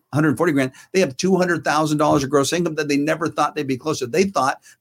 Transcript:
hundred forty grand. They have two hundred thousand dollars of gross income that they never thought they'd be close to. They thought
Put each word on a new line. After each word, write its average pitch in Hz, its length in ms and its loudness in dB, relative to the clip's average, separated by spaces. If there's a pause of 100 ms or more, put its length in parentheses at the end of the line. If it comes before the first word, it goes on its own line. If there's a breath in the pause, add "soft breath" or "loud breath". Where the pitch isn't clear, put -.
(140)
hundred 147 220 2
forty 170 160 0
grand. 131 220 0 (180 loud breath)
They 190 80 2
have 143 160 0
two 185 220 0
hundred 175 260 0
thousand 151 360 0
dollars 151 220 4
of 131 80 -4
gross 139 220 2
income 170 240 -2
that 151 140 -4
they 143 80 2
never 156 320 -2
thought 151 260 -2
they'd 151 100 -4
be 131 120 -4
close 151 220 -4
to. 131 80 -6
They 156 180 0
thought 143 360 -2 (200 soft breath)